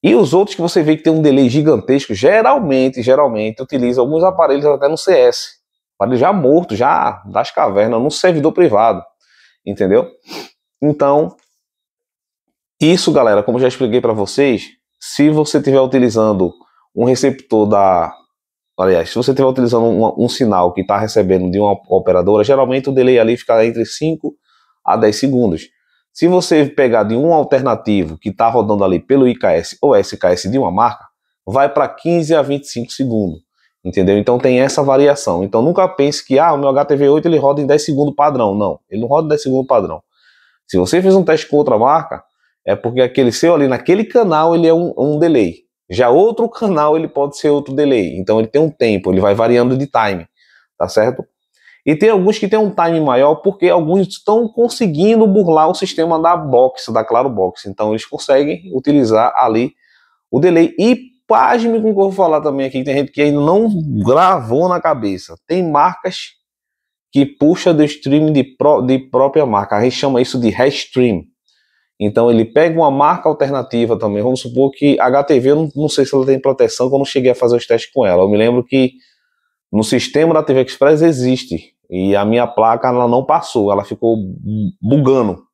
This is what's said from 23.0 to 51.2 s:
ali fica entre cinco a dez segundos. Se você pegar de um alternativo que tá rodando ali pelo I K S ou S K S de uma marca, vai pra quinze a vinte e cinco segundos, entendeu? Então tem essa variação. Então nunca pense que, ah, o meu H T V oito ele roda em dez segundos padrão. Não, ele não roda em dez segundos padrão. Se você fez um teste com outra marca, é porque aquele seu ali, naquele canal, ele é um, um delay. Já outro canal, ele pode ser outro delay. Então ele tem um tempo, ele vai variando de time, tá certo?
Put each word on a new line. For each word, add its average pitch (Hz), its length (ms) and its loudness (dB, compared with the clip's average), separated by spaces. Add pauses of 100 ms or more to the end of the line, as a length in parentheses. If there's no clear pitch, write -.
ali 113 160 2
fica 113 300 0
entre 117 220 -4
cinco 156 480 -8 (500)
a - 120 0
dez 107 200 2
segundos. 123 520 -2 (440)
Se - 160 -2
você 175 380 2
pegar 120 380 0
de 107 100 -2
um 151 180 0
alternativo 110 840 -2
que 107 120 -8
tá 117 180 0
rodando 107 360 0
ali 92 140 0
pelo 135 280 2
I 123 80 0
K 95 180 -2
S - 280 -4
ou 139 140 2
S 98 240 0
K 90 140 0
S 95 180 -4
de 131 80 -2
uma 110 120 -2
marca, 110 360 -2 (400)
vai 139 260 0
pra 143 160 -2
quinze 165 460 -2
a 151 80 2
vinte 143 220 -4
e - 40 -20
cinco - 240 -12
segundos, 107 480 -4 (420)
entendeu? 98 360 0
Então 123 200 0
tem 127 220 2
essa 139 220 0
variação. 139 600 2
Então 113 200 -2
nunca 175 260 0
pense 143 340 -2
que, 135 160 0
ah, 160 140 4
o 143 60 -2
meu 143 100 0
H 139 160 0
T 143 120 0
V 143 120 2
oito 156 180 2
ele 165 120 2
roda 139 240 0
em 135 40 -4
dez 147 200 2
segundos 143 280 -2
padrão. 131 400 0
Não, 101 260 -4 (100)
ele 104 100 -8
não 117 80 -6
roda 156 180 0
em - 40 -8
dez 151 120 -2
segundos 131 240 -2
padrão. 90 360 -2 (640)
Se - 100 -6
você 92 240 2
fez 190 140 2
um 190 100 2
teste 156 220 0
com 151 100 -2
outra 143 220 2
marca, 139 440 0 (440)
é 98 100 -2
porque 120 240 -4
aquele 123 320 2
seu 170 220 2
ali, 143 120 2
naquele 170 380 0
canal, 170 500 0
ele 165 120 2
é 165 80 4
um, 170 220 -2
um 147 220 -2
delay. 135 420 0 (280)
Já 120 220 0
outro 214 380 2
canal, 156 460 -2
ele 160 140 -4
pode 143 300 -6
ser 151 100 -2
outro 143 260 -2
delay. 123 440 0
Então 107 200 -2
ele 113 100 -2
tem 143 120 0
um 156 100 0
tempo, 104 400 -2
ele 92 100 2
vai 101 140 2
variando 120 420 2
de 139 100 -4
time, 104 400 -4 (500)
tá 87 100 -4
certo? 110 380 -2 (640)